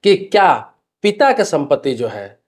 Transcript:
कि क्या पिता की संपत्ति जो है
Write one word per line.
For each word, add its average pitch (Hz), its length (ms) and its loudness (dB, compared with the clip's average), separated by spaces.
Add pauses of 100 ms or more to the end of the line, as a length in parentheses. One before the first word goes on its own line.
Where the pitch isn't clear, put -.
कि 196 120 4
क्या 190 360 2 (520)
पिता 208 280 2
की 220 140 0
संपत्ति 143 480 -2
जो 117 140 -6
है 101 200 -12 (200)